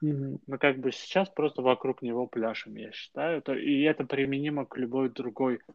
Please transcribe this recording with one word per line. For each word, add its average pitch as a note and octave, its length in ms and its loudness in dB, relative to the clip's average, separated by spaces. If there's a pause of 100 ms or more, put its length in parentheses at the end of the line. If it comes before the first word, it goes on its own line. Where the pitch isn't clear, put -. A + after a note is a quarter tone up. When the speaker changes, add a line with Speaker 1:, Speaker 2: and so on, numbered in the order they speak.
Speaker 1:
Мгм. C#3 460 -2
Speaker 2:
мы C3+ 100 -6
как C3+ 220 4
бы C3 120 0
сейчас - 380 0
просто D3 320 0
вокруг B2+ 400 2
него A#2+ 260 -2
пляшем, A2 480 -4
я A2 160 -12
считаю. D3+ 500 -4
То-, C3+ 140 -2
и C#3 260 2
это D3+ 240 4
применимо C#3 600 0
к - 120 -12
любой C3 320 0
другой B2 500 -2 (140)